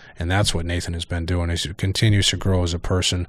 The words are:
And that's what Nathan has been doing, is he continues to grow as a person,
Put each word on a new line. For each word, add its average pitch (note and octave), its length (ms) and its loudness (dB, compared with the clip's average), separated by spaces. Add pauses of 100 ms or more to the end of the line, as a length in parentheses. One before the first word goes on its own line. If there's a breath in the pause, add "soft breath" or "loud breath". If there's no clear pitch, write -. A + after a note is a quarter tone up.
(220 loud breath)
And E2+ 80 -2
that's G2 240 2
what E2+ 120 -2
Nathan F2 300 -4
has E2 100 -6
been E2+ 200 -4
doing, E2+ 240 0
is E2+ 140 -2
he - 100 -6
continues G2+ 540 2
to - 80 0
grow F#2+ 280 2
as E2+ 100 0
a F2 60 -2
person, F2+ 500 0